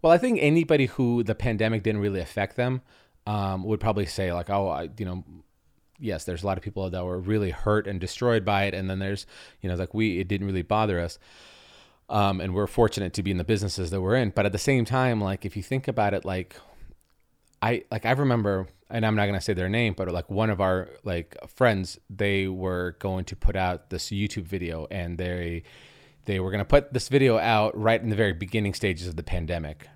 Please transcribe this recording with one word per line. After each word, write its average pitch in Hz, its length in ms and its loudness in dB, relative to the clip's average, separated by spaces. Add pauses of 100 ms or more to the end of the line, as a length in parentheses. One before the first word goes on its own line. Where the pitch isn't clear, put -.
well, 165 100 6
I 175 60 10
think 240 240 2
anybody 147 460 4
who 120 360 0
the 107 120 -2
pandemic 110 480 0
didn't 107 180 0
really 98 180 0
affect - 380 -4
them, 127 240 0 (460)
um, 98 360 -2
would 107 160 -2
probably 104 280 0
say, 92 260 -2
like, 87 160 -4
"Oh, 98 200 2
I, 80 280 -4
you 104 80 -6
know, 90 180 -6 (760)
yes, 101 240 -6
there's 85 180 -6
a 101 60 -4
lot 95 100 0
of - 60 -8
people 95 260 -6
that 90 160 -6
were 90 140 -4
really 101 320 0
hurt 107 340 0
and 98 140 -6
destroyed 113 440 0
by 98 200 2
it, 98 100 0
and 95 160 -4
then 95 80 -4
there's, 98 300 -6 (340)
you 95 80 -4
know, 87 60 -2
like, 90 180 -4
we, 104 260 0
it 92 80 -2
didn't 101 200 -2
really 92 160 -2
bother 104 360 2
us." 85 200 -6 (880)
Um, 98 320 2
and 90 140 -2
we're 101 100 2
fortunate 101 480 2
to 104 80 -2
be 92 80 -2
in 92 80 0
the 87 60 -2
businesses 95 480 -2
that 98 100 -2
we're 98 140 2
in. 117 160 2
But 101 160 2
at 95 40 2
the 95 60 -4
same 127 260 2
time, 123 380 0
like, 98 240 -4
if 92 100 -8
you 101 60 -6
think 131 260 -4
about 104 280 2
it, 90 100 -4
like, 92 300 -4 (1080)
I, 113 300 0
like, 113 160 -4
I 120 40 4
remember, 113 560 2 (220)
and 113 160 0
I'm 107 100 2
not 104 120 2
gonna 98 140 -2
say 107 120 -2
their 90 160 0
name, 110 260 0
but, 90 160 -4
like, 87 200 -4
one 107 180 2
of 98 100 0
our, 92 300 0 (140)
like, 87 340 -6 (120)
friends, 101 500 0 (100)
they 98 380 0
were 92 500 -4
going 92 280 -4
to 95 100 -10
put - 200 2
out 90 360 -2
this - 180 -8
YouTube 101 360 -4
video, 82 440 -6
and 87 300 -6
they, 87 420 -4 (640)
they 98 140 -2
were 92 100 -2
gonna 101 160 -2
put 143 280 4
this 120 160 0
video 131 280 6
out 107 420 4
right 110 220 4
in 117 80 -2
the 104 60 2
very 101 180 4
beginning 101 400 -2
stages 90 340 -2
of 80 100 -6
the 82 60 -6
pandemic, 80 720 -4